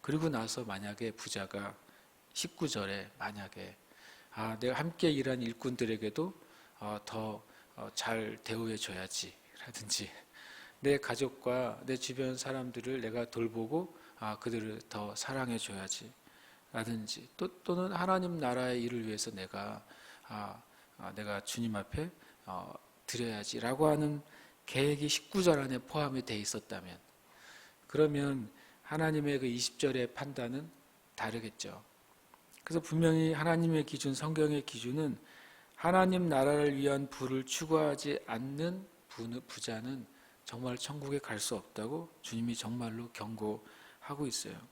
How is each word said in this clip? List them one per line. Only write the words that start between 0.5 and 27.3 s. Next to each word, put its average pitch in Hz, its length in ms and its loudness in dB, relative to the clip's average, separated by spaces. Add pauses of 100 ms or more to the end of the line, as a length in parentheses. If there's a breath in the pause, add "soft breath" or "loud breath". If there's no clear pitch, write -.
만약에 104 480 -4
부자가 101 640 -6 (580 loud breath)
십구 - 340 -2
절에 98 500 -2
만약에, 98 580 -8 (580 loud breath)
"아, 110 260 -4
내가 123 160 0
함께 165 340 2
일한 131 320 2
일꾼들에게도, 117 1080 -2 (320 loud breath)
어, 104 240 -4
더, 110 380 -4 (320 loud breath)
어, 110 180 -10
잘 110 500 -2
대우해줘야지"라든지, 107 1700 -6 (680 loud breath)
"내 143 180 6
가족과 123 880 0
내 127 120 0
주변 131 400 -2
사람들을 127 640 -4
내가 113 280 -2
돌보고, 117 680 0 (220 loud breath)
아, 107 200 -2
그들을 110 500 -4
더 104 260 -4
사랑해줘야지"라든지, 113 2250 -6
또, 180 100 0 (160)
또는 180 280 0
"하나님 180 480 2
나라의 127 440 2
일을 120 220 -2
위해서 107 260 -2
내가, 101 520 -6 (460 loud breath)
아, 104 320 -8 (360 loud breath)
아, 101 160 -10
내가 104 300 -4
주님 113 320 -2
앞에, 147 340 -2 (360 loud breath)
어, 90 280 -6 (320)
드려야지"라고 117 840 2
하는 151 340 4 (440 loud breath)
계획이 143 440 2
십구 - 340 2
절 160 160 8
안에 131 200 0
포함이 135 460 0
돼 110 120 -2
있었다면, 98 600 -6 (920 loud breath)